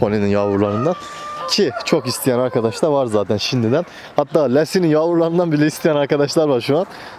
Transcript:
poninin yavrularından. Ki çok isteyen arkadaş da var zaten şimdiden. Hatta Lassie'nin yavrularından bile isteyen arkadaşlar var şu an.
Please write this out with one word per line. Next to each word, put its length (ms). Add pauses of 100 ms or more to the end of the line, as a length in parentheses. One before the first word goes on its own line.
poninin 260
yavrularından. 680 (560)
Ki 200 (140)
çok 220
isteyen 320
arkadaş 440
da 100
var 140
zaten 300
şimdiden. 480 (320)
Hatta 380
Lassie'nin 340
yavrularından 640
bile 140
isteyen 300
arkadaşlar 520
var 120
şu 180
an. 80 (320)